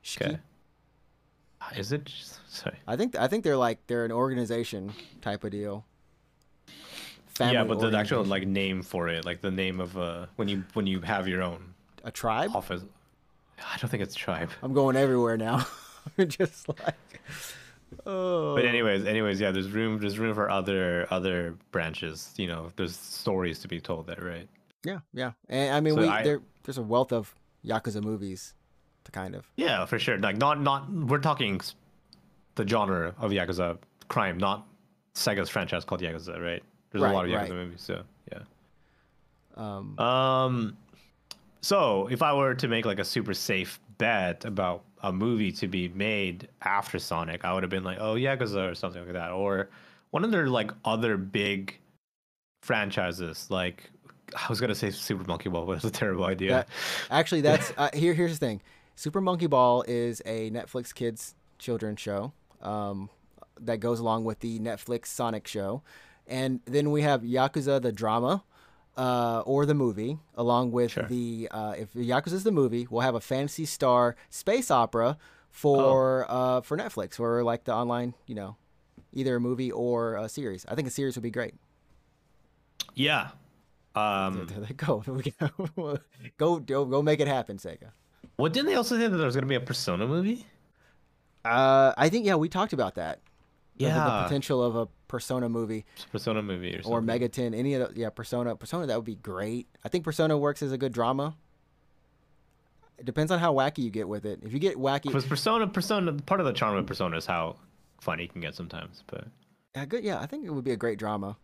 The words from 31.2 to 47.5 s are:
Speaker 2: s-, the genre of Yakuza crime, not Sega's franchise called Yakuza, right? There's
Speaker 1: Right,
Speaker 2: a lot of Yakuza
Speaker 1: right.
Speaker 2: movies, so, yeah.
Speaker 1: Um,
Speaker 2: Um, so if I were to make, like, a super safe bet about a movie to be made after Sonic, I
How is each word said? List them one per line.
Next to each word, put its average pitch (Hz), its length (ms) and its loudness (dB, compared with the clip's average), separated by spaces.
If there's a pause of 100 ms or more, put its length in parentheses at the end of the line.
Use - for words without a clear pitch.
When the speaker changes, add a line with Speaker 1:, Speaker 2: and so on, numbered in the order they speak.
Speaker 2:
s-, - 180 -10 (800)
the 107 120 -2
genre 95 520 0
of 110 120 -2
Yakuza 87 480 0 (300)
crime, 95 300 0
not 98 280 0 (480)
Sega's 98 360 0
franchise 90 340 -4
called 90 180 -4
Yakuza, 82 400 -8
right? 85 200 -4 (300)
There's 104 100 0
Speaker 1:
Right, 113 80 4
Speaker 2:
a 98 40 2
lot 92 120 2
of 90 40 0
Yakuza 90 100 0
Speaker 1:
right. 95 100 -4
Speaker 2:
movies, 90 320 -10
so, 90 200 -8 (300)
yeah. - 60 -12 (1160)
Speaker 1:
Um, 101 420 -10
Speaker 2:
Um, 127 800 2 (840)
so 110 480 4
if 127 140 2
I 147 100 6
were 135 220 4
to 127 140 -2
make, 117 180 2
like, 98 120 0
a 95 60 0
super 101 300 -2
safe 92 440 -2 (200)
bet 101 480 2
about 92 360 -2 (200)
a 98 100 0
movie 107 400 2
to 95 160 -4
be 90 200 -2
made 98 600 -2 (140)
after 98 360 -2
Sonic, 82 460 -4
I 90 80 0